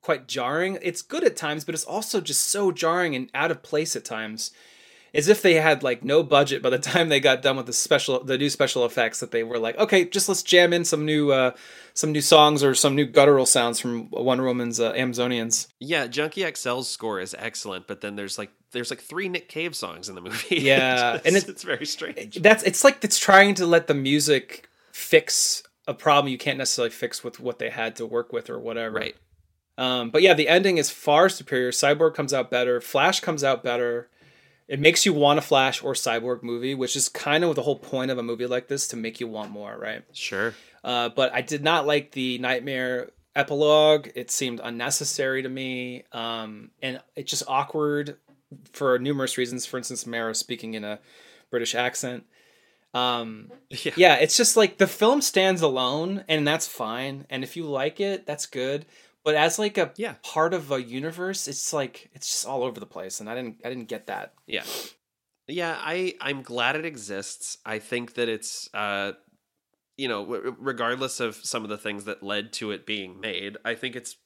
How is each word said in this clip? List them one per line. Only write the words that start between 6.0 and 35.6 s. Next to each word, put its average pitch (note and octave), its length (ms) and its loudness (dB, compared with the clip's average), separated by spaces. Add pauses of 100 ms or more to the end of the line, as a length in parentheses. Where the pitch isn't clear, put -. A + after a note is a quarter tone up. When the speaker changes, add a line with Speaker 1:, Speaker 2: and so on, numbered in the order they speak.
Speaker 1:
no C#3+ 200 4
budget C#3 400 4
by B2+ 80 2
the B2+ 80 0
<laughs> - 0 -
time E3 320 2
they C#3 100 4
got C3 220 4
done C3+ 160 2
with B2 80 -6
the B2 80 -8
special, C3 500 0
the C3 140 -2
new C#3+ 100 0
special C3 380 0
effects, A#2 340 -2
that A#2 100 -8
they A#2 120 0
were A#2 160 -4
like, A2+ 180 -2
"Okay, G3 300 4
just F#3+ 200 -2
let's F#3 160 -2
jam F3 300 6
in E3+ 140 0
some D3+ 180 0
new, D3+ 280 2
uh, C3 180 4 (420)
some D#3 200 -2
new D3+ 100 0
songs D3+ 420 8
or C3+ 100 6
some C#3 200 4
new D3 100 4
guttural C#3 400 8
sounds A#2 340 2
from A#2 320 -6
Wonder B2+ 340 0
Woman's, A#2+ 360 -2
uh, A2+ 140 0
Amazonians." B2 720 -2 (140)
Speaker 2:
Yeah, C#3 260 -2
Junkie D3+ 380 -4
X D#3 200 -6
L's B2+ 240 -2
score G#2+ 320 -6
is F#2 180 -10
excellent, G2 480 -10
but G2+ 140 -12
then G2+ 160 -8
there's, G2+ 220 -10
like, G#2 140 -12 (180)
there's, A#2+ 180 -8
like, - 140 -10
three F#3 260 -8
Nick F3+ 220 -8
Cave D#3+ 260 -6
songs E2+ 320 -10
in F#2+ 60 -12
the F2+ 80 -14
movie. - 340 -4
<laughs> D#3 40 0
Speaker 1:
Yeah, C3 560 4
Speaker 2:
It's, A2+ 100 -2
Speaker 1:
and F3 100 6
it, F#3+ 100 2
Speaker 2:
it's - 160 -14
very D3+ 220 -4
strange. - 560 -10
Speaker 1:
that's, G#3 220 6
it's F#3+ 220 0
like C#4 200 6
it's - 140 2
trying G3 380 8
to F3+ 100 -2
let E3+ 200 4
the D#3 80 2
music C#3 760 0 (220)
fix - 680 2 (240)
a D3 60 -4
problem C#3+ 400 2
you B2 60 -6
can't C3+ 180 -2
necessarily B2 340 -2
fix - 320 -8
with A#2+ 160 -12
what B2 200 -8
they A2+ 100 -6
had A2+ 280 -6
to A#2 100 -8
work A#2 260 -4
with A#2 160 -6
or A#2 100 -10
whatever. A2+ 380 -8
Speaker 2:
Right. - 200 -6 (600)
Speaker 1:
Um, B2 320 -2
but D#3 120 4
yeah, F#3 120 10
the D3+ 120 2
ending F#3 300 4
is D3 140 0
far D#3 400 4
superior. B2+ 420 -2
Cyborg D3+ 420 2
comes C#3 200 -4
out B2+ 160 -2
better. B2 320 0
Flash D#3 380 2
comes D#3 220 -4
out C3+ 220 0
better. A#2+ 460 -2 (580)
It C#3 100 -6
makes D#3+ 280 6
you F#3 80 4
want C#3+ 240 6
a C#3+ 40 -2
Flash C3+ 400 2